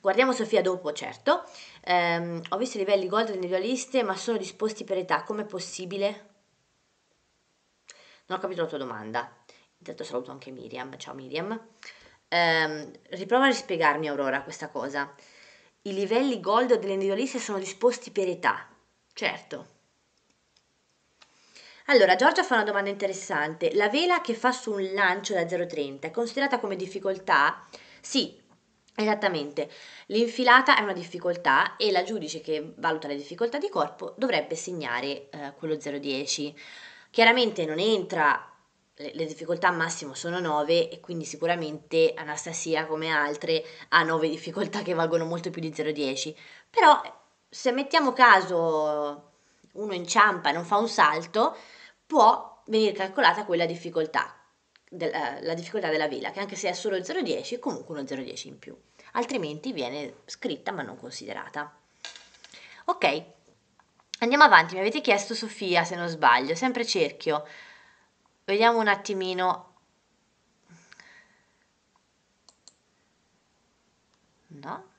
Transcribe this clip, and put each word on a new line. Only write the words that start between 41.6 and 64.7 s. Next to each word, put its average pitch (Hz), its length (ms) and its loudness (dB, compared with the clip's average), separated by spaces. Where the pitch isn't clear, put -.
Anastasia, 160 720 -6
come 156 240 -4
altre, 156 540 0
ha 170 140 6
nove 160 260 0
difficoltà 190 540 -6
che 175 100 -4
valgono 165 320 0
molto 170 240 -6
più 165 100 -10
di 160 140 -8
zero 147 180 -4
dieci. 147 460 -6
Però, 311 320 6
se - 220 0
mettiamo 277 420 2
caso 160 1160 4
uno 202 220 -8
inciampa 175 580 4
e - 20 0
non 170 120 -2
fa 202 120 2
un 226 100 2
salto, 170 720 2
può - 600 4
venire 220 260 2
calcolata 190 540 2
quella 170 220 0
difficoltà, - 680 -4
del-, 175 240 -6
eh, 143 300 -6
la 165 100 -4
difficoltà 175 360 -6
della 156 180 0
vela, - 240 -6
che - 80 -10
anche 202 160 -8
se 190 140 -4
è 180 40 -4
solo 190 300 -4
zero 339 180 -6
dieci, - 340 -6
è - 40 -12
comunque - 360 -8
uno 139 120 -10
zero 131 160 -8
dieci - 240 -14
in 139 100 -18
più. - 180 -20
Altrimenti 233 600 -4
viene 139 520 -8
scritta - 460 -8
ma 180 100 -8
non 127 160 -10
considerata. 120 760 -12
Ok, 165 380 0
andiamo 269 220 6
avanti. 170 300 8